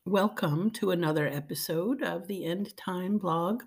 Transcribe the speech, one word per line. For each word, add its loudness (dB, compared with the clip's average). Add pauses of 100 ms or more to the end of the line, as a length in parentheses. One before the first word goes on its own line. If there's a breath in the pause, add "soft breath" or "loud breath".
Welcome 2
to 0
another 2
episode -2
of -4
the -6
End -4
Time -2
Blog 0